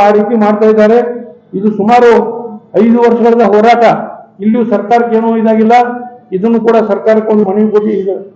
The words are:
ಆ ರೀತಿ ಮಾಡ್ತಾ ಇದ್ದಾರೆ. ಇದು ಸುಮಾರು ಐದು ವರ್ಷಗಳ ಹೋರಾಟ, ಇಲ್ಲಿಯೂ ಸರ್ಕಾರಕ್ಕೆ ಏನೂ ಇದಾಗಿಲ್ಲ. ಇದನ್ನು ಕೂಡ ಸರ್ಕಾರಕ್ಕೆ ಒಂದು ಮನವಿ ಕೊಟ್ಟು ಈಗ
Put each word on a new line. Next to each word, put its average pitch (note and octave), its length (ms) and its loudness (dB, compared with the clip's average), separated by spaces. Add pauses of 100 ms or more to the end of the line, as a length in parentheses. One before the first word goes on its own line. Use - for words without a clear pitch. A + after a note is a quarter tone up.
ಆ G#3 40 4
ರೀತಿ G#3+ 240 0
ಮಾಡ್ತಾ G#3+ 340 0
ಇದ್ದಾರೆ. G#3+ 300 2 (560)
ಇದು G#3 180 -2
ಸುಮಾರು A#3+ 380 2 (720)
ಐದು A#3 160 2
ವರ್ಷಗಳ A#3 440 2
ಹೋರಾಟ, A3 420 2 (560)
ಇಲ್ಲಿಯೂ A3 240 0
ಸರ್ಕಾರಕ್ಕೆ A3+ 520 -2
ಏನೂ A3+ 200 -2
ಇದಾಗಿಲ್ಲ. A3 360 0 (600)
ಇದನ್ನು A3 280 -2
ಕೂಡ A3+ 160 0 (120)
ಸರ್ಕಾರಕ್ಕೆ A3 440 0
ಒಂದು G#3+ 180 2
ಮನವಿ G#3+ 200 0
ಕೊಟ್ಟು G#3 180 0
ಈಗ F#3+ 200 -4 (260)